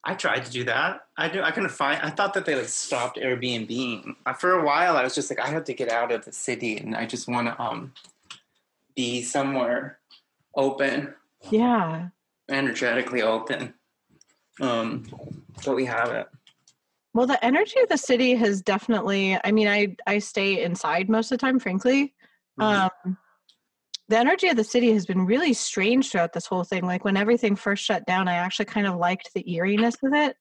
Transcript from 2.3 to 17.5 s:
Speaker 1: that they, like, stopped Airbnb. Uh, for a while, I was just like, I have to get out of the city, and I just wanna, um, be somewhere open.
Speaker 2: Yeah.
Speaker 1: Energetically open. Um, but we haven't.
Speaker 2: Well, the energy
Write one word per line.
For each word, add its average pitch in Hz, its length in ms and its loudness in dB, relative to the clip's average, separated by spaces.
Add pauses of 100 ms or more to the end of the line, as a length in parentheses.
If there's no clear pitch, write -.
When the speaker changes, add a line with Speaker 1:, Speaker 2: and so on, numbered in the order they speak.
Speaker 1:
that 190 120 -2
they, 151 100 0
like, 117 120 -2
stopped - 500 -4
Airbnb. 120 960 -4 (100)
Uh, 131 80 -2
for 180 200 0
a 170 120 4
while, 160 320 4
I 127 60 4
was 131 120 -2
just 143 140 -4
like, 131 100 -4
I 123 80 -2
have 156 180 -4
to 131 80 -6
get 120 160 -4
out 117 220 0
of 110 140 -4
the 110 80 -16
city, 117 440 -4
and 110 180 -6
I 113 100 -4
just 117 220 -8
wanna, 120 320 -2
um, 117 340 -6 (1000)
be 123 280 -4
somewhere 135 760 -4 (560)
open. 139 580 0 (380)
Speaker 2:
Yeah. 185 580 2 (400)
Speaker 1:
Energetically 123 720 -2
open. 110 520 -2 (880)
Um, 113 440 -2 (600)
but 135 100 0
we 131 100 0
haven't. 117 420 -2 (840)
Speaker 2:
Well, 240 140 4
the 269 160 2
energy 330 360 2